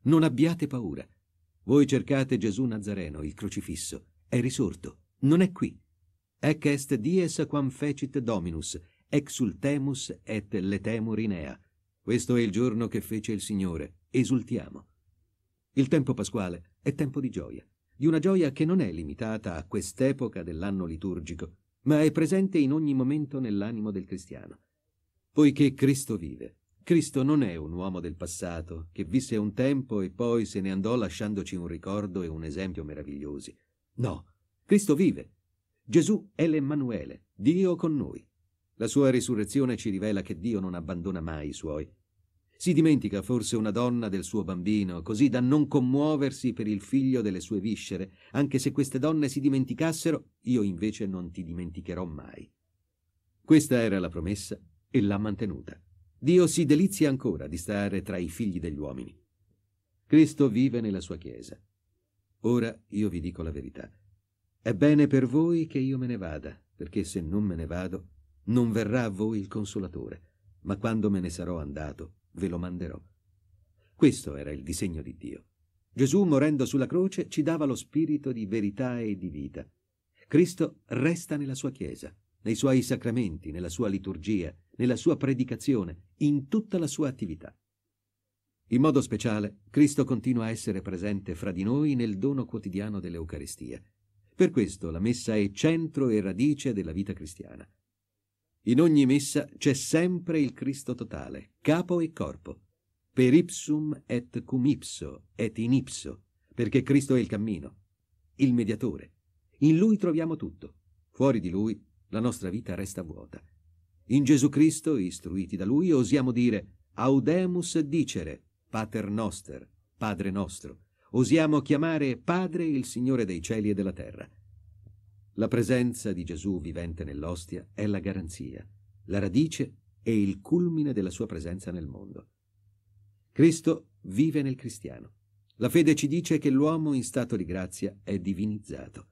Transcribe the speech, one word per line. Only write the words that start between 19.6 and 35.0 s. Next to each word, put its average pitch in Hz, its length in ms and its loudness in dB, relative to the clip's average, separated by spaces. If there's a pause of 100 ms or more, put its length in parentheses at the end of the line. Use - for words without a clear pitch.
quest'epoca 127 800 -2
dell'anno 90 420 -4
liturgico, 85 680 -6 (280)
ma 151 200 4
è 151 80 6
presente 185 480 2
in 139 140 4
ogni 151 200 0
momento 135 460 0
nell'animo 107 500 -2
del 95 160 -6
cristiano. 64 540 -14 (720)
Poiché 143 420 6
Cristo 135 440 2
vive, 64 400 -12 (260)
Cristo 147 400 4
non 147 180 4
è 95 140 0
un 78 160 -8
uomo 90 280 -4
del 85 160 -8
passato 85 760 -8
che 101 120 -8
visse 117 340 0
un 104 160 -2
tempo 131 480 0
e 92 100 -4
poi 117 340 0
se 101 160 -6
ne 95 100 -2
andò 98 240 0
lasciandoci 101 600 -4
un 87 120 -8
ricordo 95 540 -6
e 87 60 -4
un 80 160 -8
esempio 82 400 -6
meravigliosi. 71 720 -12 (400)
No, 92 300 -6 (400)
Cristo 196 300 4
vive. 151 360 0 (520)